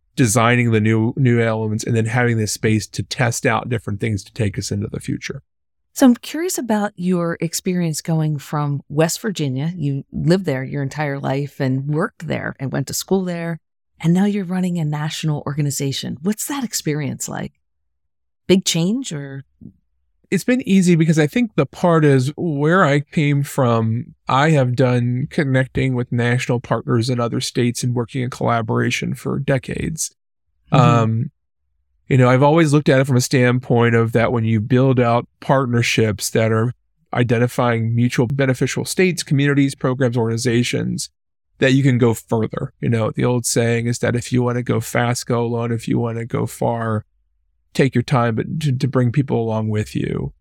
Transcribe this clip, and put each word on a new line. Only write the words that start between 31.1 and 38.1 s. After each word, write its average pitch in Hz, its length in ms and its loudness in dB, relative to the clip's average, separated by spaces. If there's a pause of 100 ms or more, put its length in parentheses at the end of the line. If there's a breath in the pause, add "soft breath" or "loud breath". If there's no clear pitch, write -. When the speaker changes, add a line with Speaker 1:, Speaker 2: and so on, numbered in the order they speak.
Speaker 1:
you - 100 2
know, 123 120 6
I've 127 140 4
always 156 280 4
looked 147 160 2
at 135 120 6
it 135 80 2
from 139 80 2
a 123 60 4
standpoint 123 720 2
of 113 160 2
that 113 200 2
when 117 140 0
you 110 160 2
build 127 380 4
out 117 280 2 (120)
partnerships 120 920 0
that 113 200 2
are 113 200 0 (420)
identifying 117 800 0
mutual 123 320 2